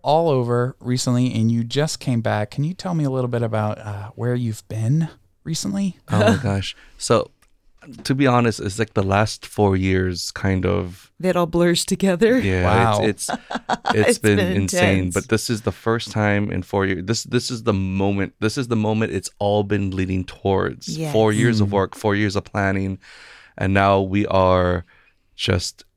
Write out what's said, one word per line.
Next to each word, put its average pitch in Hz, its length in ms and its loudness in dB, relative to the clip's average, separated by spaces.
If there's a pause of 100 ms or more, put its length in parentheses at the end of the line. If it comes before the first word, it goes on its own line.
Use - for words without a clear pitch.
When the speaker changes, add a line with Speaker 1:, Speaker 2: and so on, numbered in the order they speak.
Speaker 1:
all 160 280 2
over 123 500 0
recently, 123 540 0
and 113 160 2
you 117 140 0
just 139 360 -2
came 120 200 -2
back. 107 300 -2
Can 139 140 -4
you 170 100 -4
tell 185 200 -6
me 151 100 0
a 135 60 0
little 127 180 -2
bit 120 140 -2
about, 107 360 -2
uh, 101 360 -12
where 123 200 -2
you've 120 340 -4
been 131 400 0 (360)
recently? 196 540 -4 (120)
Speaker 2:
Oh - 80 2 (180)
my - 0 -
Speaker 3:
<laughs> 147 60 -4
Speaker 2:
gosh. 98 320 -4 (220)
So, - 340 0 (760)
to 139 100 0
be 139 120 2
honest, 120 340 2
it's 101 180 -6
like 113 160 -4
the 107 80 0
last 98 440 0
four 98 300 2
years 92 540 0
kind 95 360 -2
of 92 440 -4 (120)
Speaker 3:
It 180 140 0
all 175 100 0
blurs 170 380 2
together. 196 540 2
Speaker 2:
Yeah, 92 260 0
Speaker 1:
Wow. 107 400 4
Speaker 2:
it's, 104 240 -2
it's, - 100 -4 (120)
Speaker 3:
<laughs> - 180 -10 (260)
Speaker 2:
it's 107 140 4
Speaker 3:
It's 240 100 2
Speaker 2:
been 104 180 4
Speaker 3:
been 98 160 2 (100)
Speaker 2:
insane, 95 360 2
Speaker 3:
intense. 90 160 -2
Speaker 2:
but 95 140 -2
this 110 220 0
is 110 120 -2
the 98 100 -2
first - 380 -4
time 104 400 0
in 92 120 -4
four 98 240 0
years. 95 180 -2
This, 113 200 -2
this 123 260 -2
is 113 140 -8
the 117 100 2
moment. 95 680 0
This 110 180 -2
is 123 100 -4
the 117 80 0
moment 107 360 0
it's 92 260 -4
all 104 260 0
been 101 260 -2
leading 95 340 -2
towards. - 600 -2 (260)
Four 110 200 4
Speaker 3:
Yes. 107 80 0
Speaker 2:
years 113 200 2
of 101 80 2
Speaker 1:
Mm. 101 40 -4
Speaker 2:
work, 95 220 0
four 104 200 -2
years 101 220 0
of 98 80 -4
planning, 98 540 -2 (600)
and 98 160 0
now 98 260 4
we 98 280 0
are 92 560 4 (500)
just - 500 -4 (120)